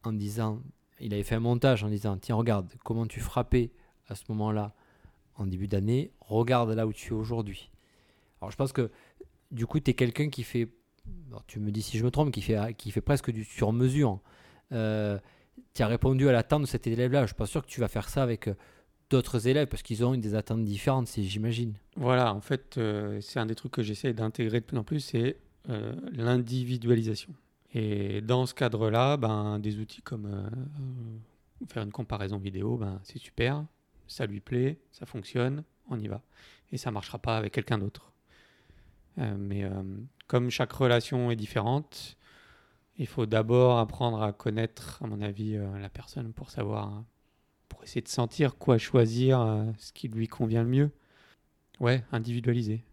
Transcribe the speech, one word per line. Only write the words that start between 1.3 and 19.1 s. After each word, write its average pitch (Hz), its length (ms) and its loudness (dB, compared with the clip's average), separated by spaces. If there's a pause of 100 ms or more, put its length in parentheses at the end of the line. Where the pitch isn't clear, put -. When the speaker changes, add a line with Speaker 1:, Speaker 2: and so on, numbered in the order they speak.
Speaker 1:
un 113 40 2
montage 120 440 4
en 104 60 0
disant, « 104 320 -2
Tiens, 117 140 -2
regarde 107 360 2 (120)
comment 113 240 -2
tu - 120 -8
frappais 120 520 2 (360)
à 101 80 -8
ce - 140 -16
moment-là 107 460 0 (600)
en 101 120 -4
début 92 200 -2
d'année, 107 520 0
regarde 117 520 2
là 110 140 0
où 107 80 -2
tu - 200 -8
es - 20 -2
aujourd'hui. » 110 560 -4 (680)
Alors 98 100 -8
je - 60 -14
pense 135 160 0
que 120 180 0 (600)
du 117 140 -2
coup, 151 140 0
t'es 123 140 2
quelqu'un 127 360 0
qui 127 140 -8
fait, 117 260 -2 (600)
alors, 110 180 -14
tu - 120 -10
me 104 120 -2
dis 107 100 -2
si - 160 -4
je 110 80 2
me 123 60 2
trompe, 147 200 2
qui 104 100 -4
fait, 110 360 0
qui 107 140 -10
fait 104 100 -2
presque 139 300 0
du 110 140 -4
sur-mesure. 120 760 2 (540)
Euh, 107 440 0 (560)
tu - 80 -2
as 156 60 4
répondu 131 420 4
à - 20 8
l'attente 127 300 4
de 135 60 0
cet - 180 -4
élève-là. 123 360 2
Je 113 60 2
suis - 80 -6
pas 104 120 -4
sûr - 180 -4
que - 60 -18
tu - 80 -10
vas 113 80 2
faire - 220 -4
ça 139 120 0
avec, 120 260 0
euh, 101 60 -2 (560)
d'autres 120 380 2